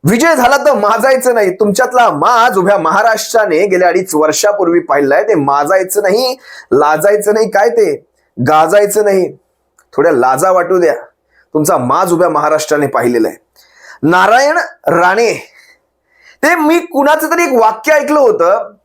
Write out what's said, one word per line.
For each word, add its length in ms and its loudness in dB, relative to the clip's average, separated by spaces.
"विजय 300 2
झाला 220 2
तर 160 2
माजायचं 600 0
नाही." 160 0
तुमच्यातला 600 0
माज 480 0
उभ्या 200 0
महाराष्ट्राने 880 0
गेल्या 220 2
अडीच 260 -4
वर्षापूर्वी 680 0
पाहिलंय, 420 0
ते 120 0
माजायचं 680 -2
नाही, 340 -2
लाजायचं 640 0
नाही, 160 0
काय 180 2
ते 380 -2
गाजायचं 560 2
नाही, 320 0
थोड्या 200 0
लाजा 380 0
वाटू 300 0
द्या. 140 2
तुमचा 220 0
माज 360 -2
उभ्या 160 0
महाराष्ट्राने 580 -2
पाहिलेला 420 0
आहे. 80 -10
नारायण 540 2
राणे, 460 0
ते 120 0
मी 240 0
कुणाचं 480 0
तरी 160 -2
एक 100 -2
वाक्य 400 0
ऐकलं 280 0
होतं 520 0